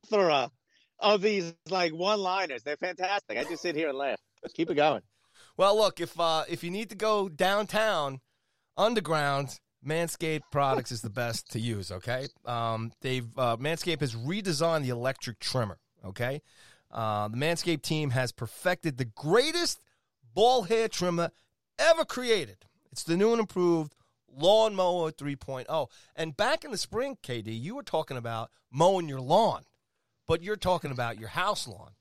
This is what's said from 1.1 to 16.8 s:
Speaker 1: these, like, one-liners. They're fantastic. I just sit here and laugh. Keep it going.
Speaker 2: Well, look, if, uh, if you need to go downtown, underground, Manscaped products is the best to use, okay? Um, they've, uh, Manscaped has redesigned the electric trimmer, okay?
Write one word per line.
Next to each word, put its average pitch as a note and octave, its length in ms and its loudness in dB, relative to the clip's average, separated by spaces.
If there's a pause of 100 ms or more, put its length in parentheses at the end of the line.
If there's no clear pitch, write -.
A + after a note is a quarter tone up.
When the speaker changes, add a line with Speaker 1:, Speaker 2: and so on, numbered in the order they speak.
Speaker 1:
these, F#3+ 320 0 (160)
like, F3 240 0
one-liners. F#3 720 -2
They're D3 140 -6
fantastic. F#3 600 -4
I A#3 60 -2
just E3+ 180 -8
sit E3+ 140 -4
here D#3 140 0
and C3+ 100 -4
laugh. C3+ 200 -2 (360)
Keep E3 160 -2
it D3+ 40 0
going. C#3+ 280 2 (540)
Speaker 2:
Well, G3+ 200 4
look, G3 240 2
if, D#3+ 180 -8
uh, D#3+ 300 2
if E3 140 -6
you E3+ 80 -6
need G#3 180 -6
to A3 60 -16
go G#3 340 0
downtown, F#3 920 0 (580)
underground, D3+ 840 0 (260)
Manscaped D#3+ 680 -2
products C3+ 400 0
is A#2 100 -6
the A#2 80 -6
best A#2 440 -6
to A#2+ 60 -4
use, G#2+ 320 -4
okay? B2 360 -6 (180)
Um, A2+ 560 -4
they've, C3 340 -4
uh, A#2+ 220 0
Manscaped D#3 440 -2
has B2+ 140 -2
redesigned D#3+ 680 0
the B2+ 60 -2
electric B2 500 -4
trimmer, G#2+ 400 -2 (260)
okay? B2 380 -6 (480)